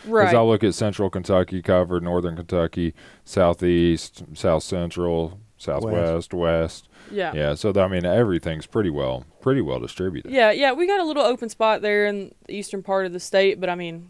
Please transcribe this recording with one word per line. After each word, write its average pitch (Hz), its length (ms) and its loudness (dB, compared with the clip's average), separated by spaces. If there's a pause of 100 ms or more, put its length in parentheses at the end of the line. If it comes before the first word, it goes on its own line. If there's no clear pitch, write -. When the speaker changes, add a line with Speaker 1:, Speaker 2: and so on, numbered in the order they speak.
Speaker 1:
'cause 214 80 -10
Speaker 2:
Right. 196 240 4
Speaker 1:
I 113 60 6
look 113 240 4
at 92 80 4
central 104 360 -2
Kentucky 92 520 0
covered, 90 420 2
northern 87 320 -2
Kentucky, 85 580 -2 (480)
southeast, 87 800 2 (100)
south 80 300 0
central, 87 760 -4 (180)
southwest, 82 760 -2
Speaker 3:
West. - 0 -
Speaker 1:
west. 82 560 -2 (220)
Speaker 2:
Yeah. 180 220 -4
Speaker 1:
Yeah, 98 200 0
so, 104 260 -2
I 95 80 4
mean, 90 180 -2
everything's 87 600 0
pretty 104 240 -2
well, 65 340 -4 (180)
pretty 131 200 0
well 67 180 -4
distributed. 85 520 -8
Speaker 2:
Yeah, 233 200 6
yeah, 269 220 2
we 339 140 -2
got 403 120 0
a 349 60 -2
little 294 180 -2
open 240 260 0
spot 220 320 0
there 208 240 0
in 202 280 -6 (140)
the - 80 -12
eastern 196 280 -10
part 190 220 -2
of 175 80 -6
the 180 60 -8
state, 190 420 2
but, 185 80 -2
I 175 60 -2
mean, 175 340 -10